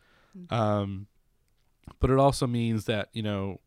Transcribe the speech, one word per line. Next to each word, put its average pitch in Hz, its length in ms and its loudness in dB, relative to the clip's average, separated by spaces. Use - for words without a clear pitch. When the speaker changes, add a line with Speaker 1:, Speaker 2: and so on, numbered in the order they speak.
Speaker 1:
Mm-hmm. 180 160 -10
Speaker 2:
Um, 101 540 0
but 127 100 4
it 131 100 4
also 139 280 4
means 117 380 0
that, 107 260 -2
you 113 120 -8
know, 98 440 -4